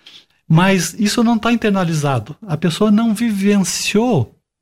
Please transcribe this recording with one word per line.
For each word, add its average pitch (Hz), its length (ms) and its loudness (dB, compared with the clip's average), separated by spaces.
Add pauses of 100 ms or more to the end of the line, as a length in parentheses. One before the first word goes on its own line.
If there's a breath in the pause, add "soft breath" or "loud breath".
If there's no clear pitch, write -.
(480 loud breath)
mas 180 500 2
isso 208 240 0
não 226 160 2
tá 226 140 -2
internalizado. 160 840 -2 (120)
A 156 100 -4
pessoa 196 340 0
não 220 240 2
vivenciou, 202 1200 0 (280)